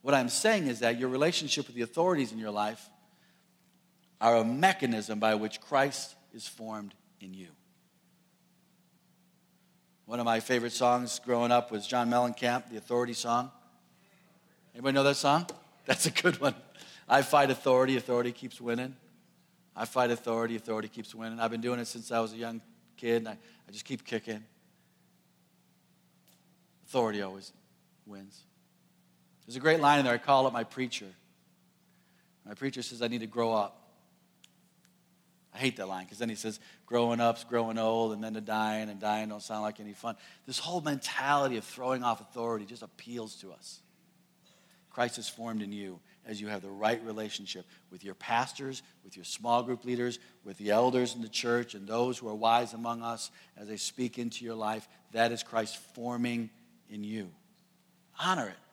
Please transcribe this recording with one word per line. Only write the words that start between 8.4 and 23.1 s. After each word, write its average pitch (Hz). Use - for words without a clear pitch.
One 120
of 117
my 113
favorite 120
songs 123
growing 120
up 120
was 104
John 120
Mellencamp, 120
the 113
Authority 120
song. 120
Anybody 135
know 139
that 139
song? 151
<laughs> -
That's -
a 156
good -
one. 135
"I 135
fight 143
authority, 131
authority 123
keeps 117
winning. 123
I 107
fight 123
authority, 117
authority 110
keeps -
winning. 113
I've 113
been 117
doing 120
it 117
since 117
I 117
was 110
a 113
young 117
kid, 117